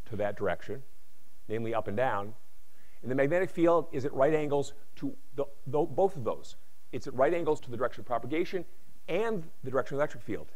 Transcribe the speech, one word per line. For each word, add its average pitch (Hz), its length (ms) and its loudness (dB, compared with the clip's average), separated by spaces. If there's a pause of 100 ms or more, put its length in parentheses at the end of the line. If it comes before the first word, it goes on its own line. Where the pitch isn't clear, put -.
to 110 100 -2
that 101 200 0
direction, 101 460 0 (680)
namely 113 260 0
up 110 140 0
and 101 80 0
down, 107 360 2 (720)
and 117 80 -2
the 127 40 0
magnetic 143 360 2
field 170 420 4
is 135 120 0
at 143 100 0
right 139 200 4
angles 143 380 2 (240)
to 135 180 -2 (200)
the, 139 100 0 (220)
the, 139 160 2
both 170 340 2
of 127 80 -2
those. 98 320 -2 (360)
It's 113 140 -2
at 127 80 -4
right 135 180 4
angles 156 280 0
to 131 100 -4
the 117 60 -2
direction 120 240 0
of 101 60 -2
propagation 147 580 0 (440)
and 208 340 0 (220)
the 107 60 -2
direction 127 240 0
of 135 40 0
the 143 40 4
electric 151 200 0
field, 87 340 -2